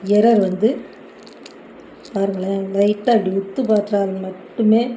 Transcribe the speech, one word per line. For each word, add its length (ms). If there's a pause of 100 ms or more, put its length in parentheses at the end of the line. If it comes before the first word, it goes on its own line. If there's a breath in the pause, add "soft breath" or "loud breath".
எரர் 340
வந்து 300 (1400)
பாருங்களேன், 600
லைட்டா 400
இப்படி 180
உத்து 360
பார்த்தால் 520
மட்டுமே 640 (160)